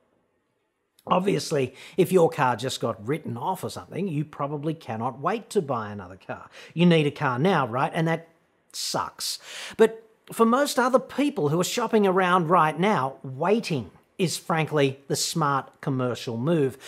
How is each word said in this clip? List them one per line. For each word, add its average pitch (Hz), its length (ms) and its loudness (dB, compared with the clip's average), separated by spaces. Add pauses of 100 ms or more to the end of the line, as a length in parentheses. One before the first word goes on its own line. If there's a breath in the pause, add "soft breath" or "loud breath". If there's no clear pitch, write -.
(1080)
Obviously, 165 640 0 (220 loud breath)
if 175 160 2
your 175 180 6
car 123 280 0
just 131 240 -6
got 110 260 -4
written 131 300 -4
off 180 260 -6
or 113 60 -6
something, 180 400 -8
you 147 160 -2
probably 147 480 -6
cannot 123 480 -8
wait 196 300 -4
to 214 100 0
buy 120 280 -4
another 95 280 -14
car. - 320 -14 (240 loud breath)
You 165 120 4
need 165 220 6
a 139 40 -2
car 131 280 -2
now, 160 260 2
right? 123 300 -2
And 165 140 0
that 165 180 -2 (460)
sucks. - 640 -6 (380 loud breath)
But 220 240 4 (320)
for 226 120 4
most 269 320 2
other 254 220 4
people 277 480 -2
who 160 140 2
are 175 40 0
shopping 220 400 2
around 180 440 4
right 156 280 4
now, 156 460 0
waiting 143 640 -2 (300)
is 170 180 0
frankly 147 720 0
the 151 80 -2
smart 143 640 -2
commercial 127 560 -4
move. 139 400 0 (100)